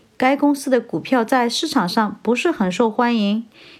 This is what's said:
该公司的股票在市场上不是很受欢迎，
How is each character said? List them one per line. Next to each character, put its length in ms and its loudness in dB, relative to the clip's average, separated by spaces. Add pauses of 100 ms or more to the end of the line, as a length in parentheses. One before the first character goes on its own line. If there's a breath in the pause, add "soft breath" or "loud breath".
(180)
该 180 2
公 180 2
司 180 -6
的 100 4
股 180 -8
票 240 0
在 240 0
市 200 -4
场 200 0
上 360 -2
不 120 0
是 140 0
很 220 0
受 180 0
欢 260 0
迎， 300 0 (340 loud breath)